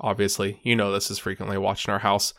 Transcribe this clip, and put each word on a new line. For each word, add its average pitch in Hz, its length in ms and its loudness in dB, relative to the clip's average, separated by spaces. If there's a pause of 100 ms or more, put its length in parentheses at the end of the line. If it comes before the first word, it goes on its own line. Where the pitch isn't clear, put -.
obviously. 101 640 0
You 120 140 2
know 104 160 2
this 98 180 -2
is 101 80 -6
frequently 98 400 -4
watched 98 300 -2
in 107 40 0
our 98 80 2
house. 101 380 2